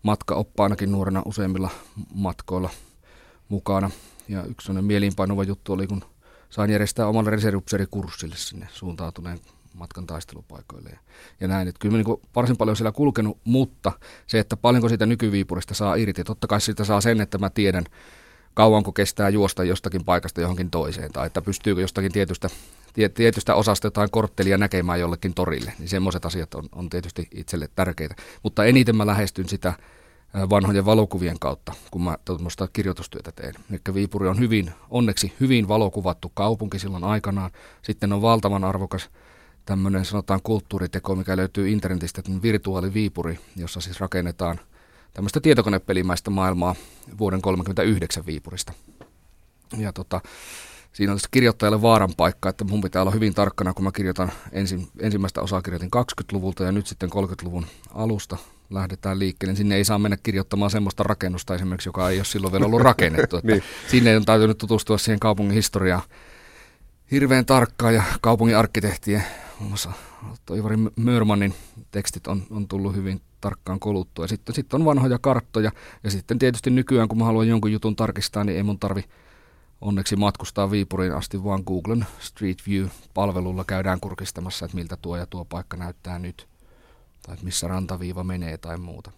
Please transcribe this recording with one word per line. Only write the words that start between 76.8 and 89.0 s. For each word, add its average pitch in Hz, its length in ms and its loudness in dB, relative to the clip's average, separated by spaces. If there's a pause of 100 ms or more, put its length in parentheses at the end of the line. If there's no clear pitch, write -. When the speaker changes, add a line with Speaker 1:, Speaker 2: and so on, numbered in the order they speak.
Speaker 1:
kun 107 100 0
mä 113 80 4
haluan 113 220 4
jonkun 107 240 4
jutun 107 240 0
tarkistaa, 104 480 -2
niin 98 140 0
ei 98 60 0
mun 101 160 -2
tarvi 98 240 -2 (800)
onneksi 101 340 -2
matkustaa 101 560 0
Viipuriin 95 440 0
asti, 95 280 -6
vaan 98 240 -2
Googlen 95 380 -2 (140)
Street - 380 -6 (100)
View-palvelulla 92 960 -2
käydään 92 360 -2
kurkistamassa, 90 680 -10
että 85 120 -12
miltä 87 200 -8
tuo 87 200 -8
ja 87 80 -6
tuo 87 200 -12
paikka 90 320 -12
näyttää 90 420 -12
nyt, 92 280 -12 (720)
tai 87 120 -16
että 82 120 -14
missä 85 220 -6
rantaviiva 90 560 -6
menee 87 340 -6
tai 85 200 -12
muuta. 87 400 -14